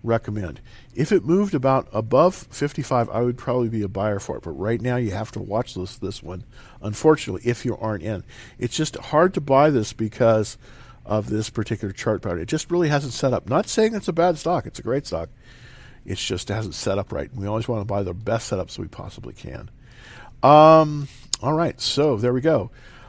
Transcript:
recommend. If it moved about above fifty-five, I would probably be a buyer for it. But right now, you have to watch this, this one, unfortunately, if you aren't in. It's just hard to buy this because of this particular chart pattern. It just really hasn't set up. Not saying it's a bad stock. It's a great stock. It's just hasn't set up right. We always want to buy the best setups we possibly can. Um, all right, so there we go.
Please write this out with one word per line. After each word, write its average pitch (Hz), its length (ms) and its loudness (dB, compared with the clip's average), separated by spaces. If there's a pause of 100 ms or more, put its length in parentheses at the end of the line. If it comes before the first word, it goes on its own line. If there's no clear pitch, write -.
recommend. 104 580 -4 (340)
If - 180 -2
it 180 120 4
moved 190 300 2
about 131 380 2
above 127 420 4
fifty-five, - 760 -2
I 113 100 -2
would 123 180 0
probably 123 300 0
be 110 140 -2
a 98 60 -4
buyer 98 300 -2
for - 180 -8
it. - 60 -12
But 82 100 -8
right 101 280 -2
now, 123 160 -2
you 117 160 -2
have 107 200 -6
to 107 80 -8
watch 98 340 -4
this, 92 240 -8
this 98 240 -8
one, 90 220 -12 (380)
unfortunately, 107 680 0
if 120 160 0
you 120 120 -4
aren't 107 260 -4
in. 98 220 -6 (340)
It's - 180 -4
just 156 200 -4
hard 175 380 2
to - 60 -4
buy 139 300 6
this 117 220 0
because 110 680 2 (480)
of 107 220 -2
this 107 220 -2
particular 107 420 -4
chart 107 300 -2
pattern. 87 180 -4
It 90 60 -6
just - 240 -4
really 175 180 2
hasn't 143 240 -2
set 131 200 0
up. - 160 -2
Not 156 200 0
saying 226 260 0
it's 202 140 -8
a 180 40 0
bad 170 260 2
stock. 160 280 -2
It's - 120 -14
a - 40 -12
great 135 240 -2
stock. 82 220 -6 (760)
It's - 200 -6
just - 240 -4
hasn't 101 260 -4
set 98 240 -2
up - 140 -6
right. - 220 -6
We 101 120 -8
always 110 220 -4
want 110 140 -2
to - 20 -8
buy 101 180 -2
the 90 120 -6
best 110 360 -4
setups 95 280 -6
we 87 100 -8
possibly - 460 -16
can. - 360 -14 (720)
Um, 151 640 8 (340)
all 139 100 0
right, 160 260 -2
so 143 380 2
there 123 160 2
we 127 80 0
go. 139 300 2 (380)